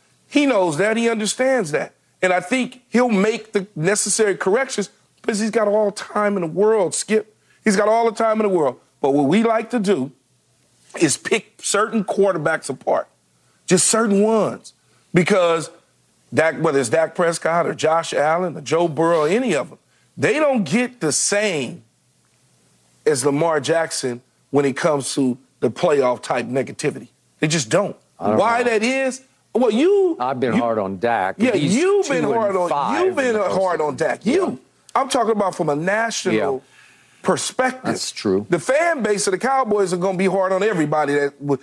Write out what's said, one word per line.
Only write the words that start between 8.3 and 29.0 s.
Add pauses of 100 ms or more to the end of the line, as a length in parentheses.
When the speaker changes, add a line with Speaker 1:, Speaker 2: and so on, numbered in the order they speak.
Speaker 1:
in
the
world. (220)
But
what
we
like
to
do (880)
is
pick
certain
quarterbacks
apart, (580)
just
certain
ones, (420)
because (600)
Dak,
whether
it's
Dak
Prescott
or
Josh
Allen
or
Joe
Burrow,
any
of
them, (360)
they
don't
get
the
same (1200)
as
Lamar
Jackson (300)
when
it
comes
to (200)
the
playoff
type
negativity. (320)
They
just
don't. (240)
Speaker 2:
I
don't
Speaker 1:
Why
Speaker 2:
know.
Speaker 1:
that
is? (300)